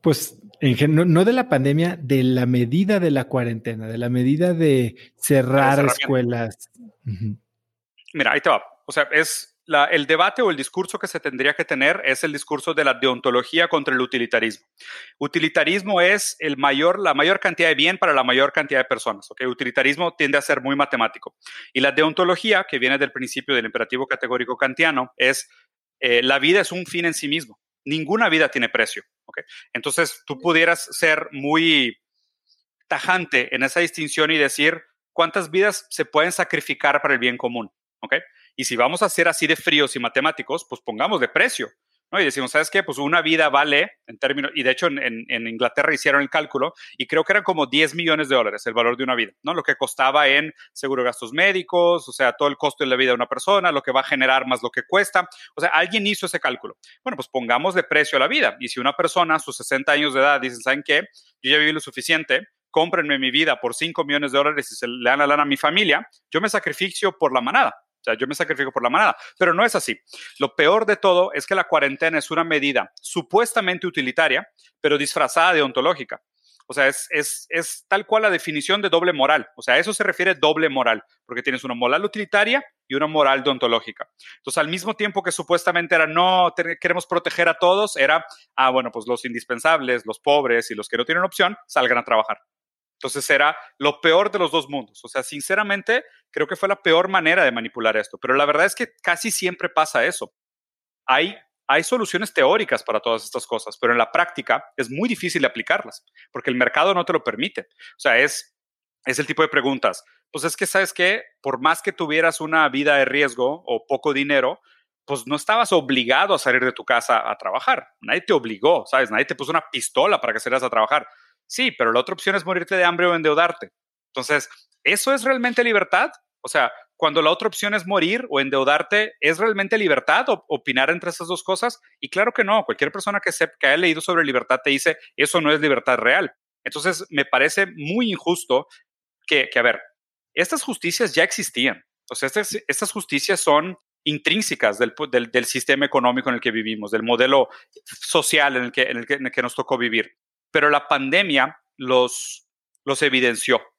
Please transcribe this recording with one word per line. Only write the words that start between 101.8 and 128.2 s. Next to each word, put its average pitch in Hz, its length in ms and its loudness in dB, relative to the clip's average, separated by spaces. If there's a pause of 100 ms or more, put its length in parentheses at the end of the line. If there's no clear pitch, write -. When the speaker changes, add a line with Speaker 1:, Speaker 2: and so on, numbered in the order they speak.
Speaker 2:
soluciones 208 520 -4
teóricas 156 480 2
para 107 180 -2
todas 113 240 -4
estas - 220 -10
cosas, - 340 -10
pero 120 120 -2
en 120 60 0
la 113 140 0
práctica 151 540 0 (100)
es 120 140 -4
muy 175 180 -4
difícil 180 340 -2
de 127 60 2
aplicarlas, - 560 -4 (260)
porque 135 200 -6
el 123 60 0
mercado 147 360 4
no 175 140 0
te 180 80 -2
lo 151 100 -2
permite. 120 380 -6 (340)
O - 40 -20
sea, 120 180 4
es, - 360 0 (520)
es 127 120 -2
el 147 80 -2
tipo 156 140 -2
de 156 80 4
preguntas. 131 560 0 (260)
Pues 147 140 -10
es 165 120 -2
que, 190 100 -2
¿sabes 190 260 0
qué? 185 320 0 (160)
Por 131 180 -6
más 156 220 0
que 196 120 -4
tuvieras 160 480 0
una 156 280 2
vida 143 280 2
de 135 100 4
riesgo 139 600 -2
o 117 200 -4
poco 143 260 -2
dinero, 139 480 0 (460)
pues 131 200 -6
no 143 100 -4
estabas 214 360 0
obligado 135 640 2
a 151 40 0
salir 127 260 0
de 127 80 -2
tu - 120 -14
casa 117 460 0
a 110 80 -4
trabajar. 131 500 -2 (140)
Nadie 120 180 -2
te 185 140 0
obligó, 117 520 0
¿sabes? 131 240 0
Nadie 110 140 0
te 175 100 -6
puso 143 160 -10
una 160 220 -2
pistola 147 480 0
para 113 140 -2
que 110 40 -6
salieras 127 240 -2
a 127 80 -2
trabajar. 117 380 0 (380)
Sí, 254 260 -2
pero 117 180 0
la 117 80 2
otra - 140 -2
opción 190 240 -2
es 170 100 -4
morirte 180 300 -4
de 180 80 2
hambre 175 220 2
o 175 100 2
endeudarte. 156 540 0 (440)
Entonces, 135 340 -2 (360)
¿eso 202 280 -2
es 240 120 -2
realmente 247 400 0
libertad? 214 460 0 (320)
O 123 60 -12
sea, 127 220 2 (260)
cuando 156 260 0
la 156 80 4
otra 196 180 -2
opción 208 260 -4
es 185 140 -4
morir 202 420 0